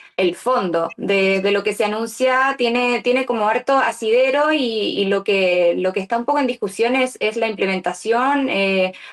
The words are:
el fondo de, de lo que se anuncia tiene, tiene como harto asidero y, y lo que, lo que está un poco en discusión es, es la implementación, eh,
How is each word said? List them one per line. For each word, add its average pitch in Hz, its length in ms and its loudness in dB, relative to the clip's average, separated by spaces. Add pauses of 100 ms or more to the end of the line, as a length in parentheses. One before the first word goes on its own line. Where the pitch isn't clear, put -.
(180)
el 180 180 0
fondo 175 640 0
de, 190 440 0
de 196 100 2
lo 202 120 0
que 202 100 -2
se 208 120 0
anuncia 254 720 0
tiene, 240 440 0
tiene 254 240 0
como 226 220 0
harto 247 300 2
asidero 262 760 2
y, 311 100 2
y 208 440 -2
lo 196 180 0
que, 180 540 2
lo 185 160 -2
que 196 80 -2
está 214 160 -4
un 240 80 -4
poco 285 140 0
en 269 80 0
discusión 233 480 -2
es, 254 260 -2
es 220 160 -2
la 226 100 0
implementación, 220 1000 -2
eh, 190 440 0 (200)